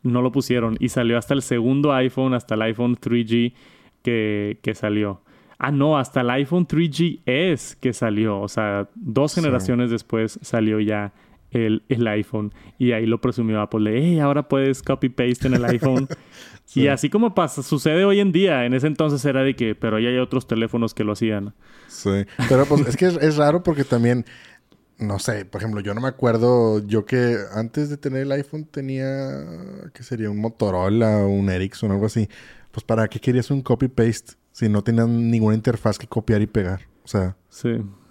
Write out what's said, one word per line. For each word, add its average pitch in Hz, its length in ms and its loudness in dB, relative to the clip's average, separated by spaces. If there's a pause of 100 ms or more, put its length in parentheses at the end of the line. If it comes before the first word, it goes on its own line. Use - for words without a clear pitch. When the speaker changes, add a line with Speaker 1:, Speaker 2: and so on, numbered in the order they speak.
Speaker 1:
no 123 200 0
lo 127 100 0
pusieron. 123 480 0
Y 127 80 0
salió 120 280 0
hasta 117 180 -2
el 139 80 -2
segundo 135 500 0
iPhone, 131 420 0
hasta 113 200 -4
el 110 80 0
iPhone 117 340 -2
three 117 280 -2
G 117 280 0 (500)
que, 107 600 -2
que 110 120 -2
salió. 104 480 -2 (360)
Ah, 131 120 -2
no, 147 260 2
hasta 131 260 -2
el 120 80 0
iPhone 143 360 0
three 160 240 0
G 160 340 -2
S 147 560 -2
que 127 120 0
salió. 107 480 -2
O 101 80 -6
sea, 101 480 -4
dos 147 360 -2
Speaker 2:
Sí. 180 80 -2
Speaker 1:
generaciones 123 500 0
después 113 520 -4
salió 110 380 0
ya 104 320 -2 (400)
el, 110 360 0
el 117 200 0
iPhone. 104 440 -4 (260)
Y 123 140 2
ahí 113 140 0
lo 113 140 0
presumió 113 400 0
Apple 107 320 0
de, 117 80 0
"Hey, 165 180 2
ahora 143 300 0
puedes 135 340 0
copy-paste 123 680 -2
en 127 60 2
el 120 100 2
iPhone". 127 480 0
Speaker 2:
<laughs> - 40 -10 (480)
Sí. - 180 0
Speaker 1:
Y 143 60 4
así 139 220 0
como 214 240 2
pasa, 156 280 0
sucede 156 420 2
hoy 202 160 4
en 196 120 2
día. 160 320 4
En 123 80 0
ese 131 140 2
entonces 147 400 0
era 135 160 2
de 135 140 2
que, 110 180 0
"Pero 110 240 -2
ya 117 100 0
hay 127 100 0
otros 127 280 -2
teléfonos 113 480 -2
que 110 100 -4
lo 104 80 -2
hacían". 104 400 -4 (360)
Speaker 2:
Sí. 101 360 -2 (240)
Pero, 135 180 6
pues, 143 200 4
es 120 100 -2
que 185 100 2
es, 175 140 2
es 151 160 2
raro 151 260 2
porque 147 220 0
también, 120 400 2 (720)
no 101 200 -4
sé, 104 260 -4
por 98 160 -10
ejemplo, 107 220 -4
yo 101 100 -4
no 110 80 -6
me 131 80 -2
acuerdo, 117 760 2
yo 104 180 0
que 123 320 0 (180)
antes 117 360 -4
de 147 80 -8
tener 131 240 -4
el 139 100 -4
iPhone 147 320 -6
tenía, 135 400 -6 (880)
¿qué - 100 -20
sería? 110 280 -6
Un 104 100 -4
Motorola 107 760 2
o 101 100 2
un 98 220 2
Ericsson, 95 400 -2
algo 101 160 0
así. 107 220 0 (420)
Pues, - 140 -10
¿para 113 240 0
qué - 120 -8
querías 123 300 0
un 139 100 0
copy-paste 120 760 0 (180)
si 113 180 0
no 104 120 2
tenías 117 260 2
ninguna 117 480 2
interfaz 113 420 -2
que - 80 -14
copiar 107 340 0
y 107 60 2
pegar? 95 360 -2 (220)
O - 40 -20
sea, 95 280 -2 (140)
Speaker 1:
Sí. - 200 -4 (400)